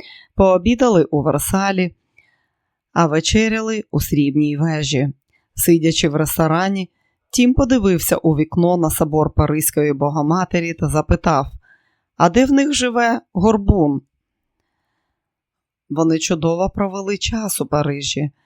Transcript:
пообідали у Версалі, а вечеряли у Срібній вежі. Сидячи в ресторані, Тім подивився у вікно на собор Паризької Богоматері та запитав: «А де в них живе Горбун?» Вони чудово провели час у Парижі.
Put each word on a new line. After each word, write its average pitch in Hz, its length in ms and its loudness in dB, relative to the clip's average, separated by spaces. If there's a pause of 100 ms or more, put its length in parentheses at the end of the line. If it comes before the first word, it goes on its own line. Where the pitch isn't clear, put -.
(360)
пообідали 196 680 2
у 147 180 -2
Версалі, 185 720 -2 (1000)
а 170 140 2
вечеряли 220 840 -2
у 147 100 -2
Срібній 147 560 0
вежі. 147 560 -2 (420)
Сидячи 165 540 2
в 143 60 -4
ресторані, 170 720 -2 (400)
Тім 247 240 2
подивився 220 640 2
у 160 160 0
вікно 170 440 0
на 160 120 0
собор 151 400 0
Паризької 151 640 0
Богоматері 160 800 -2
та 160 160 -4
запитав: 151 560 0 (720)
«А 170 120 4
де 240 160 4
в 277 60 0
них 277 220 2
живе 233 480 0 (120)
Горбун?» 196 680 2 (1900)
Вони 160 300 0
чудово 170 500 -2
провели 196 480 -4
час 220 440 -6
у 143 40 -4
Парижі. 143 640 -4 (140)